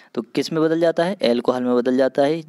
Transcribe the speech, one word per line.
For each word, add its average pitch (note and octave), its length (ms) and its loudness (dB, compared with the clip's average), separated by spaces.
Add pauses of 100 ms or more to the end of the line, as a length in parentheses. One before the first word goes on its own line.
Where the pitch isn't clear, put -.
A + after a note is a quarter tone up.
(140)
तो A#2+ 80 -4
किस C3+ 300 -6
में D#3+ 100 0
बदल D#3+ 180 0
जाता E3 240 2
है? F#3+ 100 -2
अल्कोहल A#2+ 480 0
में B2 140 0
बदल B2+ 200 0
जाता C3 260 2
है। D#3 260 -2